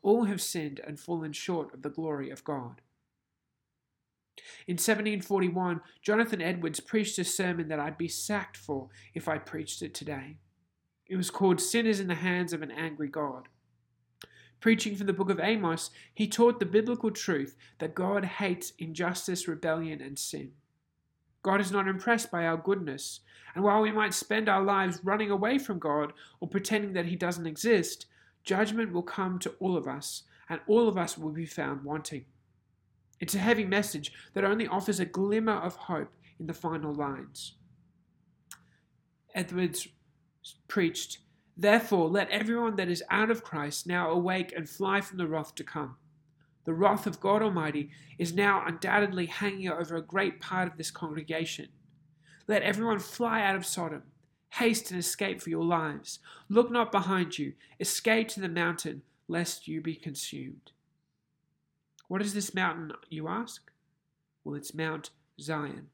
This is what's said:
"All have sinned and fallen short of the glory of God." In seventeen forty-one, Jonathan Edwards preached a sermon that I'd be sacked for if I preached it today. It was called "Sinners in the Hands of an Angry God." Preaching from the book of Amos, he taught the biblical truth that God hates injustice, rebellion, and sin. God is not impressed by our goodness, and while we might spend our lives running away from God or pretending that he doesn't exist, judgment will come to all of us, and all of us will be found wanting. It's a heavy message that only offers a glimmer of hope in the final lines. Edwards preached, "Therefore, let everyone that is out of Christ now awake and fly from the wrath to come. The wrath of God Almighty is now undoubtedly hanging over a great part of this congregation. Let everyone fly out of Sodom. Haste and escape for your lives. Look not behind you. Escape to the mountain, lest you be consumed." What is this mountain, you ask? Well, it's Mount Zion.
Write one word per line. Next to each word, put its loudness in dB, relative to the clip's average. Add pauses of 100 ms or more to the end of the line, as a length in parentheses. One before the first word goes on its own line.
"All 6
have 0
sinned -4
and -10
fallen -4
short -4
of -18
the -4
glory -4
of -14
God." -6 (1900)
In -2
seventeen 2
forty-one, 0 (220)
Jonathan 2
Edwards -2
preached 0
a 0
sermon 0
that -2
I'd -4
be -2
sacked -4
for -6 (260)
if -6
I 0
preached -8
it -10
today. -10 (680)
It -4
was 0
called 6
"Sinners 2
in -2
the 0
Hands 0
of -4
an -8
Angry -4
God." -6 (1120)
Preaching 4
from -2
the 2
book 0
of 2
Amos, 0 (240)
he 0
taught 4
the 0
biblical 2
truth -2 (240)
that -6
God 0
hates -4
injustice, -4
rebellion, -2
and -10
sin. -8 (880)
God 4
is 0
not 4
impressed 2
by 0
our 2
goodness, -2 (340)
and 0
while 6
we 4
might 2
spend 0
our 6
lives 2
running 2
away 2
from -2
God 2 (260)
or -4
pretending 0
that 0
he -2
doesn't -2
exist, 2 (360)
judgment 2
will 0
come -2
to -4 (100)
all 2
of -2
us, -8 (260)
and -6
all 6
of 2
us -2
will -6
be -6
found -4
wanting. -6 (960)
It's -4
a 0
heavy 4
message 0 (220)
that 0
only 2
offers 0
a 2
glimmer 2
of -2
hope -6 (260)
in -8
the -6
final -2
lines. -6 (1800)
Edwards -2 (800)
preached, 0 (380)
"Therefore, 6
let 2
everyone 0
that 0
is 0
out 4
of 0
Christ -6
now 0
awake 0
and -8
fly 0
from -8
the 0
wrath -4
to -10
come. -8 (680)
The 0
wrath 4
of -4
God 4
Almighty 0 (280)
is -2
now 4
undoubtedly 2
hanging -4
over -2
a -4
great -2
part -2
of -8
this -6
congregation. -6 (800)
Let 4
everyone 2
fly 0
out 4
of -2
Sodom. -4 (520)
Haste 2
and -2
escape -2
for -8
your 0
lives. 0 (300)
Look 6
not 2
behind 2
you. -4 (240)
Escape 2
to -8
the -2
mountain, -2 (260)
lest -4
you -6
be -4
consumed." -10 (1400)
What 0
is -2
this -4
mountain, -2 (160)
you -8
ask? -8 (720)
Well, -8
it's -12
Mount -4 (300)
Zion. -6